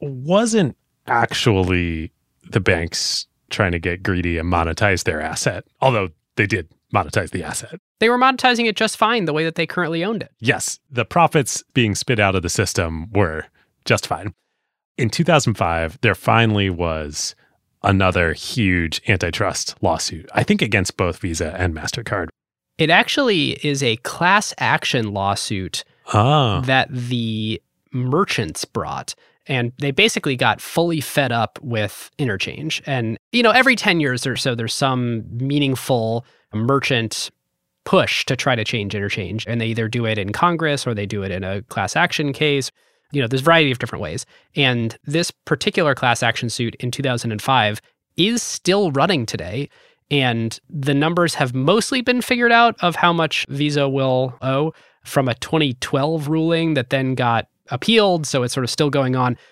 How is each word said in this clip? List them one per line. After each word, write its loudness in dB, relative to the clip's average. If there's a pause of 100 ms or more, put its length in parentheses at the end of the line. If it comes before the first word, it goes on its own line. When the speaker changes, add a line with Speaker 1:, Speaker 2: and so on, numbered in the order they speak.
Speaker 1:
wasn't 2 (300)
actually 2 (380)
the 0
banks -2 (220)
trying 0
to -2
get -4
greedy 0
and -2
monetize 0
their -2
asset, -4 (160)
although 2 (260)
they 2
did -4 (240)
monetize 0
the -6
asset. -10 (200)
Speaker 2:
They 4
were 2
monetizing 2
it -2
just -2
fine 2
the 0
way 0
that -4
they -2
currently -4
owned -4
it. -12
Speaker 1:
Yes. -2 (120)
The -4
profits 2 (100)
being 2
spit 0
out 4
of 0
the -4
system -2
were 0 (380)
just 2
fine. -6 (600)
In 0
two -2
thousand 4
five, -2
there 4
finally 2
was -4 (480)
another 4
huge -2
antitrust -2
lawsuit, -2
I 0
think 0
against 0
both -2
Visa -4
and 0
MasterCard. -6 (500)
Speaker 2:
It 2
actually 2
is -2
a 2
class 0
action 0
lawsuit -2 (300)
Speaker 1:
Ah. 4
Speaker 2:
that 2
the -4 (320)
merchants -2
brought. -8 (320)
And -2
they -2
basically 2
got 2
fully 0
fed 0
up -2
with -6
interchange. -4
And, -4 (140)
you 4
know, 6
every 6
ten 2
years 0
or -2
so, 0
there's -4
some 0 (120)
meaningful 0 (300)
merchant 0 (540)
push 2
to -2
try 0
to 0
change -4
interchange. -4
And -2
they -2
either -2
do -2
it 0
in -4
Congress 0
or -2
they -4
do -4
it -4
in -4
a -4
class -4
action 0
case. 0 (420)
You 0
know, 0
there's 0
a -8
variety 6
of -2
different -6
ways. -8 (320)
And 0
this -2
particular 0
class 0
action -2
suit -4
in -6
two -6
thousand -2
and -6
five 2 (340)
is 0
still 0
running 2
today. -8 (420)
And 0 (120)
the -2
numbers 2
have -2
mostly 0
been 0
figured 2
out 6
of 0
how 4
much 0
Visa 0
will 0
owe 0 (320)
from 0
a 0
twenty 0
twelve -2
ruling 2
that 0
then 0
got 0 (240)
appealed. 2
So 0
it's -2
sort -2
of -4
still 2
going 2
on. 0 (140)